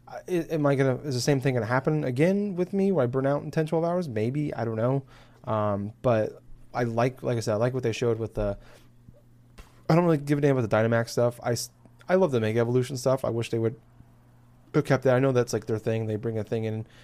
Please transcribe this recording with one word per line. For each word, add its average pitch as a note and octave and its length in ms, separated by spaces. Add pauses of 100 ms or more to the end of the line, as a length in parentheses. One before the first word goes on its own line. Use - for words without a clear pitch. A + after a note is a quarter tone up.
(100)
I, - 180
am E3 380
I C#3 80
gonna, C3 300
is C3 100
the A#2+ 60
same C3+ 200
thing C3 140
gonna A2+ 120
happen C#3+ 380
again F3+ 520
with F3+ 160
me G3 200
where C#3+ 120
I - 20
burn C3 200
out C#3+ 160
in D#3 80
ten, D#3 160
twelve D#3+ 180
hours? E3+ 240
Maybe, B2 460
I A2+ 100
don't A2+ 120
know. C3 280 (400)
Um, G#2 480 (100)
but A#2 400 (320)
I B2+ 100
like, A#2+ 380
like B2+ 140
I A2+ 40
said, G#2+ 140
I - 20
like B2 180
what B2+ 80
they A#2 100
showed A#2 260
with A2+ 160
the, G#2+ 240 (1300)
I D#3+ 60
don't F3 100
really E3 140
give C#3+ 200
a - 20
damn C#3+ 160
about A#2+ 120
the A2 80
Dynamax A#2 340
stuff. A#2+ 320
I B2 100
s-, - 180 (380)
I F3+ 80
love F#3 140
the A#2+ 100
Mega A2 200
Evolution B2 360
stuff. C3 280
I A#2 60
wish A#2 200
they A#2 80
would A2+ 180 (1000)
have D3 100
kept C3+ 200
that. C3 120
I - 20
know C3+ 140
that's, B2 200
like, G#2+ 140
their A2 120
thing. A2+ 280
They A2 100
bring A2+ 220
a G#2 60
thing A2+ 200
in A2 220 (180)